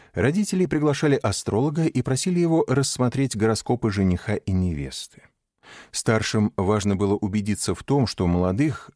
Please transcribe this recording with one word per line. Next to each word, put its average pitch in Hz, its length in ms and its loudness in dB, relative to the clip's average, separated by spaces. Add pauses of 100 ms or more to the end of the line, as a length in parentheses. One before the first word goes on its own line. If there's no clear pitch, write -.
(120)
родители 180 540 0
приглашали 147 500 2
астролога 123 680 -2
и 127 180 0
просили 175 360 -2
его 165 300 2
рассмотреть 131 680 0
гороскопы 110 540 0
жениха 95 440 0
и - 180 -4
невесты. 82 720 -4 (680)
Старшим 107 680 0
важно 101 400 2
было 101 180 2
убедиться 101 600 -2
в - 80 -10
том, 135 240 2
что 95 200 -2
молодых 92 680 0